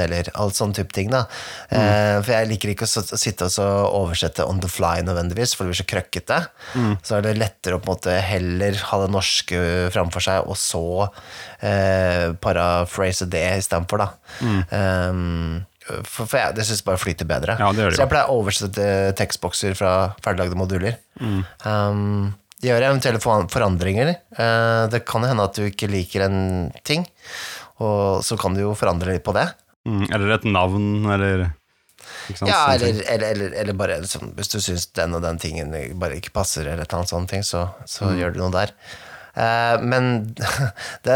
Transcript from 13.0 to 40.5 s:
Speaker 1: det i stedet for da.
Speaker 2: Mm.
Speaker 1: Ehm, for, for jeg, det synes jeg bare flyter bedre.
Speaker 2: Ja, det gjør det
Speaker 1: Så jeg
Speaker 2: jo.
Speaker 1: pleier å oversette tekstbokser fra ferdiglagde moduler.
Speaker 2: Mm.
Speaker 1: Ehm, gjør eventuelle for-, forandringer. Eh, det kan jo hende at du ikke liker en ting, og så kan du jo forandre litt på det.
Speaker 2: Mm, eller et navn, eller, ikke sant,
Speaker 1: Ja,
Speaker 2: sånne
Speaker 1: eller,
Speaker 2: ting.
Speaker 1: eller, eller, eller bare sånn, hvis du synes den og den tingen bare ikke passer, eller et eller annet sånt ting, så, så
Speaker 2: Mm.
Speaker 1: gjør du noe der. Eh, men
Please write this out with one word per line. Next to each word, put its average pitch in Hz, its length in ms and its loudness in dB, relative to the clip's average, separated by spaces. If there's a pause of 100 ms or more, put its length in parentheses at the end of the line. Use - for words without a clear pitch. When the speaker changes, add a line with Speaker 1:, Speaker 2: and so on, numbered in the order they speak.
Speaker 1:
det 85 120 0 (160)
i 95 80 -2
stedet 87 240 -2
for 104 160 0
da. 98 60 -6 (340)
Speaker 2:
Mm. 104 240 2
Speaker 1:
Ehm, 90 960 0 (400)
for, - 240 -8
for 139 80 0
jeg, 98 160 0
det 107 140 -2
synes 110 160 -2
jeg - 20 -6
bare 92 160 0
flyter 87 240 -2
bedre. 80 320 0
Speaker 2:
Ja, 101 160 4
det 107 80 2
gjør 101 80 4
det - 80 2
Speaker 1:
Så 135 60 6
jeg - 20 6
Speaker 2:
jo. 131 60 0
Speaker 1:
pleier 147 180 4
å 139 140 4
oversette 101 460 0 (280)
tekstbokser 95 560 -2
fra 95 200 2 (280)
ferdiglagde 90 380 0
moduler. 95 400 0 (180)
Speaker 2:
Mm. 104 220 -2 (260)
Speaker 1:
Ehm, 104 460 2 (500)
gjør 123 300 4
eventuelle 127 320 2
for-, 107 260 4
forandringer. 98 600 2 (260)
Eh, 113 460 4 (100)
det 117 160 2
kan 117 160 0
jo 131 60 2
hende 104 180 2
at - 80 -8
du 107 80 -2
ikke 101 240 -2
liker 98 380 0
en 98 100 2 (480)
ting, 165 220 0 (760)
og 101 400 2
så 110 160 -2
kan 92 160 0
du 98 80 0
jo 104 160 0
forandre 90 400 0
litt - 80 -6
på 104 80 0
det. 123 140 2 (380)
Speaker 2:
Mm, 101 280 0
eller 104 220 2
et 110 100 -2
navn, 104 640 2
eller, 98 380 2 (840)
ikke 98 140 -8
sant, - 80 2
Speaker 1:
Ja, 190 160 4
Speaker 2:
sånne 135 80 6
Speaker 1:
eller, 120 180 2
Speaker 2:
ting. 107 160 0
Speaker 1:
eller, 110 240 2
eller, 101 200 -2 (100)
eller 101 100 -2
bare 92 320 0
sånn, - 320 -8
hvis 101 160 -4
du 107 80 -2
synes 87 320 -2
den 85 240 0
og 85 80 -4
den 82 160 -2
tingen 78 320 -6 (240)
bare 85 240 -4
ikke - 160 -12
passer, - 300 -2
eller 82 160 -4
et - 80 -10
eller 85 100 -2
annet 87 160 -4
sånt 90 160 -4
ting, 98 80 -2
så, 87 240 -2 (240)
så 98 220 -2
Speaker 2:
Mm. 90 80 0
Speaker 1:
gjør 90 160 -2
du 90 80 -2
noe 90 80 0
der. 95 240 0 (640)
Eh, 117 420 2
men 120 540 2 (240)